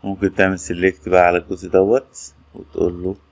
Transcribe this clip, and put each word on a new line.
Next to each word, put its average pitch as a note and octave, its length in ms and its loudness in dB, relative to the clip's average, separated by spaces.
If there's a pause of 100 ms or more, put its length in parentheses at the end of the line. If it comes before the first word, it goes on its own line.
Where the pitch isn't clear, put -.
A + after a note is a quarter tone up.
ممكن G2 300 -4
تعمل F#2+ 240 0
select F2+ 500 -2
بقى F2+ 180 6
على F2 120 4
الجزء F#2 320 -8
دوت G2 640 0 (200)
وتقول F2 480 -6
له F#2+ 140 -8 (160)